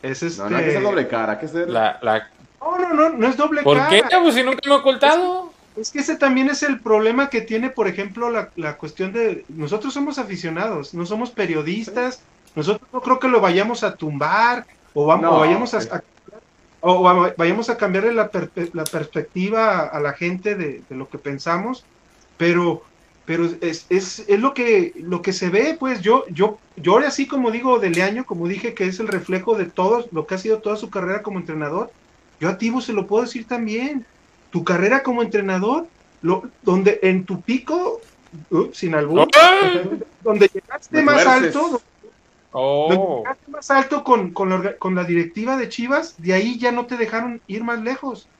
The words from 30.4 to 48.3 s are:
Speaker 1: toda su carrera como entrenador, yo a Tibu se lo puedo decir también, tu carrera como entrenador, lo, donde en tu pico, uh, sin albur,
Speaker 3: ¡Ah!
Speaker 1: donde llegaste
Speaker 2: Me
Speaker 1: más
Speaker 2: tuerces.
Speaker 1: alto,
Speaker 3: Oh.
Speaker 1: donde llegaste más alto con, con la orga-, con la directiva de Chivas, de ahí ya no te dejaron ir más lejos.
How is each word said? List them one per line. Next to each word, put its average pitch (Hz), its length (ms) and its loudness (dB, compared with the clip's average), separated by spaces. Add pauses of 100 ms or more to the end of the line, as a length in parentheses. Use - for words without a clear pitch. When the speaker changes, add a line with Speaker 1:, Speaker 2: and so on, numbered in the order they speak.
Speaker 1:
toda 208 180 -4
su 220 140 -10
carrera 190 320 -4
como 190 180 -6
entrenador, 156 500 -6 (480)
yo 156 100 -2
a 190 100 -2
Tibu 233 220 -2
se 247 120 -8
lo 196 160 -2
puedo 220 160 2
decir 240 240 -10
también, 240 580 -6 (440)
tu 170 120 -2
carrera 202 400 2
como 240 200 -2
entrenador, 208 680 -2 (340)
lo, 175 220 0 (180)
donde 190 400 2
en 185 220 2
tu 185 160 -6
pico, 302 600 -2 (500)
uh, 160 220 2
sin 165 220 -4
albur, 151 320 4 (100)
Speaker 3:
¡Ah! 359 440 8 (420)
Speaker 1:
donde 208 320 6
llegaste 269 440 -8
Speaker 2:
Me 302 40 2
Speaker 1:
más 285 220 6
Speaker 2:
tuerces. 254 320 4
Speaker 1:
alto, 294 260 -2 (760)
Speaker 3:
Oh. 139 320 2
Speaker 1:
donde 185 300 0
llegaste 254 320 -10
más 285 220 -10
alto 269 320 2
con, 214 260 2
con 190 180 -2
la 185 80 0
orga-, 190 220 -4
con 185 160 -2
la 180 80 -2
directiva 170 540 -2
de 233 120 -4
Chivas, 269 500 -4
de 175 160 -2
ahí 226 220 0
ya 240 140 0
no 240 160 -4
te 254 100 -8
dejaron 226 520 -4
ir 220 160 -6
más 233 160 -4
lejos. 254 480 -8 (100)